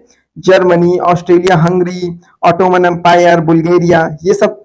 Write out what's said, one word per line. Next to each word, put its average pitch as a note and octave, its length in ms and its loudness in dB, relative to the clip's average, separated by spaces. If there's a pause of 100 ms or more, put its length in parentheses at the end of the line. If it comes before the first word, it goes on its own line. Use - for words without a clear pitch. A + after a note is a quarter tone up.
(360)
जर्मनी, F3 640 0
ऑस्ट्रेलिया, F3+ 580 0
हंगरी, F3+ 540 -2 (320)
Ottoman F3+ 420 0
Empire, F3 560 2
Bulgaria, E3 640 0 (180)
ये F#3+ 120 -2
सब G3+ 300 -2